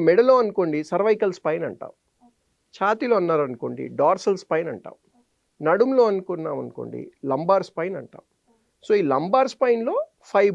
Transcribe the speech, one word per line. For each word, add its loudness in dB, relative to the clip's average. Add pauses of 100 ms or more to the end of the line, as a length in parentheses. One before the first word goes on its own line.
మెడలో 6
అనుకోండి, -2
సర్వైకల్ 0
స్పైన్ -6
అంటాం. -10 (840)
ఛాతీలో 0
అన్నారనుకోండి, -2 (140)
డార్సల్ 2
స్పైన్ -4
అంటాం. -12 (640)
నడుములో 4
అనుకున్నాం -6
అనుకోండి, -10 (240)
లంబార్ 0
స్పైన్ -8
అంటాం. -16 (640)
So -2
ఈ 4
లంబార్ 0
స్పైన్‌లో -2 (360)
ఫైవ్ 4